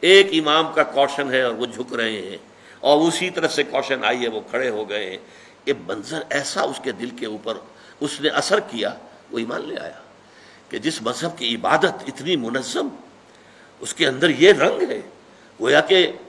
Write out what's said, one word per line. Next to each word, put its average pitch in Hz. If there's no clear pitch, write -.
ایک 190
امام 160
کا 156
کوشن 139
ہے 131
اور 117
وہ 120
جھک 127
رہے 110
ہیں، 92
اور 147
اسی 180
طرف 160
سے 147
کوشن 131
آئی 120
ہے، 117
وہ 110
کھڑے 127
ہو 107
گئے 101
ہیں۔ 92
یہ 139
منظر 107
ایسا 143
اس 135
کے 131
دل 117
کے 123
اوپر 107
اس 143
نے 147
اثر 185
کیا، 104
وہ 117
ایمان 151
لے -
آیا -
کہ -
جس 135
مذہب 151
کی 117
عبادت 156
اتنی 147
منظم، 131
اس -
کے 160
اندر 135
یہ 156
رنگ 370
ہے، -
گویا 135
کہ 180